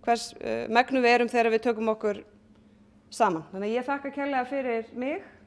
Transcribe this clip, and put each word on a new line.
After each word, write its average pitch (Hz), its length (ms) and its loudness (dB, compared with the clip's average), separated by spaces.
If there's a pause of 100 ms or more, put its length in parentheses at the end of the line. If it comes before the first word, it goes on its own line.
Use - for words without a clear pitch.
hvers, 233 220 0 (120)
eh, - 300 -4
megnu 254 340 4
við 240 120 8
erum 240 160 2
þegar 233 200 4
við 226 160 0
tökum 220 280 0
okkur 208 280 -4 (840)
saman. 170 420 0
Þannig 202 180 -6
að 233 80 -2
ég 247 100 -4
þakka 277 260 -4
kærlega 277 340 -2
fyrir 247 460 -4
mig 277 300 -6 (240)